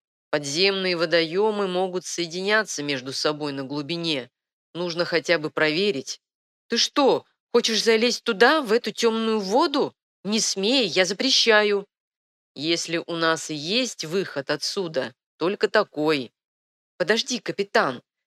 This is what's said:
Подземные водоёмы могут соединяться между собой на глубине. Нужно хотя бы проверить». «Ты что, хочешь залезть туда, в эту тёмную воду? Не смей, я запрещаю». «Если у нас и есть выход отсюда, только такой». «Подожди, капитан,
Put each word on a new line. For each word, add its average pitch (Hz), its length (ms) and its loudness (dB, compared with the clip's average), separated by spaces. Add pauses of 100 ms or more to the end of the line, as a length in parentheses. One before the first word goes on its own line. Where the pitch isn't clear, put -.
(320)
Подземные 180 640 0
водоёмы 175 680 0
могут 180 380 -4
соединяться 185 760 -2
между 135 300 -4
собой 151 400 -2
на 135 100 -6
глубине. 147 680 -6 (420)
Нужно 170 320 -4
хотя 165 320 2
бы 156 120 -2
проверить». 156 680 0 (480)
«Ты 233 100 -2
что, 214 480 2 (280)
хочешь 226 300 2
залезть 226 400 2
туда, 240 380 4
в 214 120 0
эту 226 180 0
тёмную 226 480 0
воду? 233 560 0 (280)
Не 214 160 0
смей, 214 480 0
я 175 180 2
запрещаю». 208 800 2 (680)
«Если 165 420 -2
у 170 180 -6
нас 160 360 0
и 156 40 -6
есть 190 500 -4
выход 160 440 -6
отсюда, 151 640 -4 (240)
только 202 320 0
такой». 151 640 0 (640)
«Подожди, 226 400 0
капитан, 180 640 -2 (260)